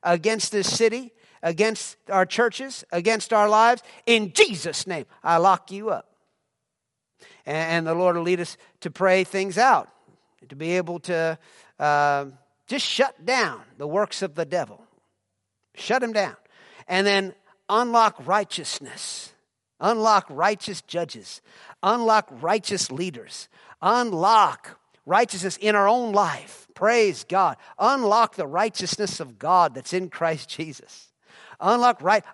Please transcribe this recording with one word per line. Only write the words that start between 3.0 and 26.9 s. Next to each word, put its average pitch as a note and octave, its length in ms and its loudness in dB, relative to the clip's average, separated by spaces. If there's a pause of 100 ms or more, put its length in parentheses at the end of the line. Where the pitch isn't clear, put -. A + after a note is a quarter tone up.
our G#3 160 4
lives. A3+ 340 4 (220)
In G#3+ 280 2
Jesus' F#3 540 0
name, E3 200 -8 (160)
I E3 140 4
lock F3+ 340 4
you G#3 180 -8
up. D#3 200 -6 (1400)
And, D3 120 -6
and E3 300 -2
the E3 80 0
Lord F3 200 2
will E3+ 80 -4
lead F3 160 0
us E3+ 160 -10 (260)
to E3+ 80 -8
pray F#3 340 2
things F#3+ 340 -6
out, A3 320 4 (580)
to C#3 80 -20
be E3 220 -4
able F3 240 -6
to, E3 360 -2 (420)
uh, C#3+ 460 2 (420)
just B3+ 180 -4
shut A#3+ 400 -2
down G3+ 360 -2 (160)
the D3 100 -8
works G3 340 -4
of D#3 140 -6
the E3 100 -4
devil. C#3 360 -6 (960)
Shut B3 260 -2
him A3+ 120 -4
down. G3 220 -2 (520)
And F#3+ 180 0
then G3 300 0 (340)
unlock A3+ 560 2
righteousness. - 1080 -6 (460)
Unlock G#3+ 500 2
righteous F3+ 520 -4
judges. D#3+ 600 -10 (420)
Unlock A3 460 2 (120)
righteous F#3+ 500 -2
leaders. C3+ 580 -10 (320)
Unlock G3+ 1000 2 (260)
righteousness F#3 520 0
in G#3 180 0
our G3+ 120 2
own A#3 240 0
life. F#3+ 600 -2
Praise G#3+ 500 0